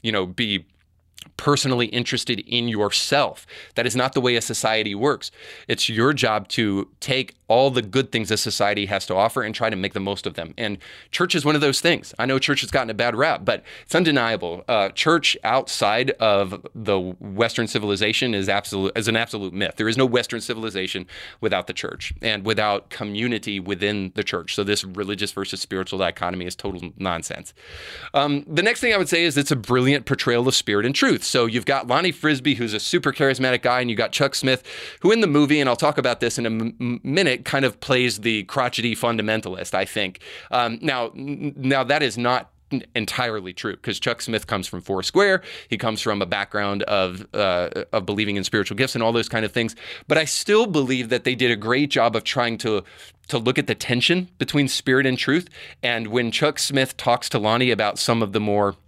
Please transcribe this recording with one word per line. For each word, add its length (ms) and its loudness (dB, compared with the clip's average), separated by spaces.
you 120 -2
know, 140 0
be 380 -2
personally 500 2
interested 540 -2
in 280 -2
yourself. 760 0
That 120 0
is 100 0
not 160 2
the 80 2
way 160 4
a 40 2
society 540 0
works. 380 -2
It's 220 0
your 240 4
job 360 0
to 400 0
take 340 -4
all 240 6
the 120 0
good 280 0
things 200 -2
a 80 2
society 480 0
has 200 -2
to 80 -4
offer 280 2
and 120 -6
try 140 0
to 80 -2
make 160 -4
the 80 -4
most 260 -4
of 80 -6
them. 220 -10
And 220 -4
church 240 0
is 100 0
one 100 4
of 60 2
those 200 2
things. 380 0
I 60 0
know 140 2
church 240 0
has 80 -8
gotten 180 0
a 60 -6
bad 200 0
rap, 300 0
but 180 0
it's 120 -10
undeniable. 720 2
Uh, 240 2
church 540 2
outside 680 2
of 640 2
the 240 0
Western 680 -2
civilization 680 0
is 140 0
absolute, 480 -2
is 120 -2
an 80 0
absolute 360 -4
myth. 240 -4
There 120 0
is 100 0
no 80 6
Western 340 0
civilization 680 -6
without 240 0
the 80 -8
church 480 -8
and 240 -2
without 420 0
community 720 -4
within 540 -2
the 100 -2
church. 300 -6
So 100 -2
this 200 0
religious 480 -6
versus 280 -6
spiritual 380 -6
dichotomy 480 -2
is 100 -10
total 400 -10
nonsense. 560 -6
Um, 320 2
the 160 0
next 180 2
thing 140 2
I 20 2
would 120 0
say 160 2
is 120 2
it's 140 2
a 60 2
brilliant 500 2
portrayal 420 2
of 60 2
spirit 320 2
and 80 0
truth. 300 2
So 220 2
you've 200 -2
got 200 0
Lonnie 260 2
Frisbee, 420 0
who's 200 -2
a 60 -2
super 320 0
charismatic 500 2
guy, 180 2
and 80 -2
you 80 -2
got 160 0
Chuck 220 0
Smith, 280 2
who 120 6
in 80 4
the 60 4
movie, 340 4
and 80 4
I'll 80 4
talk 220 2
about 220 0
this 180 0
in 60 -2
a 60 0
m-, 300 -4
m-, 220 -4
minute, 420 2
kind 200 0
of 160 0
plays 400 0
the 240 0
crotchety 500 -2
fundamentalist, 800 -2
I 120 0
think. 340 -6
Um, 320 0
now, 340 -2
n-, 400 -8
now 260 2
that 200 2
is 160 -2
not 320 0
n-, 140 -4
entirely 600 -4
true, 220 -6
'cause 220 -6
Chuck 220 -2
Smith 260 -4
comes 200 -2
from 160 -10
Foursquare. 600 2
He 100 -4
comes 240 -2
from 180 0
a 60 0
background 560 -2
of, 500 -2
uh, 380 0
of 120 0
believing 320 -2
in 80 -2
spiritual 320 -2
gifts 180 -2
and 80 -2
all 100 2
those 160 0
kind 180 -2
of 60 -6
things. 220 -2
But 120 4
I 80 2
still 400 2
believe 420 0
that 160 0
they 100 2
did 160 2
a 60 2
great 340 0
job 260 4
of 80 -2
trying 340 -2
to, 260 0
to 100 -2
look 200 2
at 80 -2
the 80 0
tension 640 0
between 320 0
spirit 380 2
and 100 2
truth. 320 0
And 260 -2
when 220 0
Chuck 280 0
Smith 400 0
talks 320 0
to 80 0
Lonnie 320 4
about 280 2
some 240 2
of 100 -2
the 80 2
more 360 2